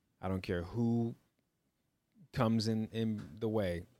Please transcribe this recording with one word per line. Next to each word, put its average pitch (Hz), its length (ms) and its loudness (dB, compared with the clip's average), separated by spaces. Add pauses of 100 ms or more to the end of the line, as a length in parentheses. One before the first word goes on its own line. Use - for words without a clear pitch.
(220)
I 92 60 -4
don't 95 140 0
care 87 220 -2
who 117 520 0 (1160)
comes 113 340 2
in, 110 240 0
in 107 480 -4
the 113 80 -2
way. 95 360 0 (160)